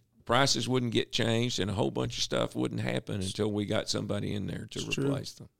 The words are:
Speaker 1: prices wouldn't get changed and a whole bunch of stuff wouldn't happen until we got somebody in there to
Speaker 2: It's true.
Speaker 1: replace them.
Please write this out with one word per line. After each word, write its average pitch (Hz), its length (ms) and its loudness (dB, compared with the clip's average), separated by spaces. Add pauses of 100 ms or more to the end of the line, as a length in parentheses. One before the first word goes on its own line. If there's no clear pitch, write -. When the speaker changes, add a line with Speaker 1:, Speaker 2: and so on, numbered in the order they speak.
(260)
Speaker 1:
prices 123 420 4
wouldn't 123 240 2
get 113 200 2
changed 117 480 2
and 101 120 0
a - 20 -2
whole 131 160 2
bunch 123 280 -2
of - 60 -2
stuff - 320 0
wouldn't 113 260 -2
happen 120 400 -2
until 104 300 0
we 104 140 0
got 101 240 0
somebody 101 440 -2
in 101 120 -2
there - 260 -6
to - 80 -4
Speaker 2:
It's - 140 -4
true. 139 120 0
Speaker 1:
replace - 280 -2
them. 113 140 -16 (120)